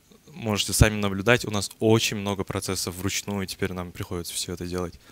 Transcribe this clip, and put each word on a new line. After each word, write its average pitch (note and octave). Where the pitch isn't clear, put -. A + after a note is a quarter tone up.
можете G#2+
сами G#2+
наблюдать, G2+
у A2+
нас G#2
очень A2+
много G2+
процессов F#2
вручную F#2+
теперь F#2
нам F2+
приходится F2+
все -
это F2+
делать. F2